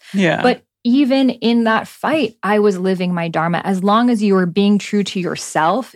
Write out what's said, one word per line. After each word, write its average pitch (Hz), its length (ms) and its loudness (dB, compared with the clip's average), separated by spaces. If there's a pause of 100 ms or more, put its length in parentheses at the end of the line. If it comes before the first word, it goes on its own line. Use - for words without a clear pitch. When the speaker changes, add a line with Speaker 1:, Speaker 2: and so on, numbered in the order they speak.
(140)
Speaker 1:
Yeah. 190 280 0
Speaker 2:
But 247 220 0 (220)
even 269 440 2
in 233 360 0
that 220 220 -2
fight, 285 540 -4
I 214 180 0
was 208 200 2
living 180 340 -2
my 170 140 -4
dharma. 165 380 -2
As 185 180 -2
long 220 260 2
as 220 140 0
you 196 140 2
are 185 80 2
being 202 320 2
true 202 260 -2
to 190 160 -6
yourself 175 760 -2